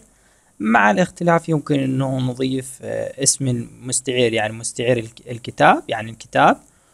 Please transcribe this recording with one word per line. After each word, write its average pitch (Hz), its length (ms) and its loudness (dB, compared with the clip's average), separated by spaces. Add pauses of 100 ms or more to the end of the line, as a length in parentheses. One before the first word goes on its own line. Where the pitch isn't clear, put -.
(600)
مع 214 300 4
الاختلاف 175 580 0
يمكن 147 320 0
أنه 135 380 -2
نضيف، 131 640 -4
آه، 110 400 -6
اسم 135 260 0
المستعير، 120 840 -2
يعني 110 200 0
مستعير 117 460 -2
الك-، 113 320 -10
الكتاب، 127 580 2
يعني 110 220 -6
الكتاب، 143 500 2 (340)